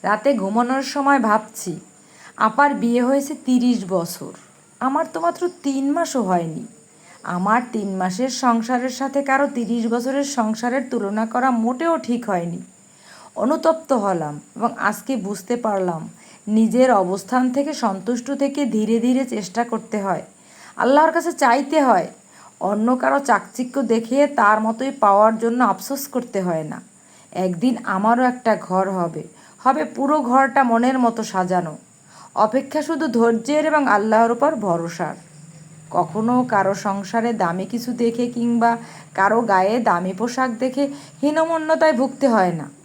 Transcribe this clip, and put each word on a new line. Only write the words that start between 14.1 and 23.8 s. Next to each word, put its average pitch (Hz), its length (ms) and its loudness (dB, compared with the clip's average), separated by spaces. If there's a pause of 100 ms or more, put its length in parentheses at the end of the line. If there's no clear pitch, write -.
এবং 202 220 -2
আজকে 220 380 -4
বুঝতে 202 400 -4
পারলাম 190 520 -4 (400)
নিজের 220 440 4
অবস্থান 196 580 0
থেকে 285 220 -2
সন্তুষ্ট 233 580 -2
থেকে 277 340 -2
ধীরে 220 360 0
ধীরে 254 240 2
চেষ্টা 233 400 -4
করতে 220 380 -6
হয়। 185 200 -2 (540)
আল্লাহর 294 360 4
কাছে 330 200 -2
চাইতে 285 500 2
হয়। 208 260 4 (520)
অন্য 214 360 0
কারো 269 220 2
চাকচিক্য 254 640 -2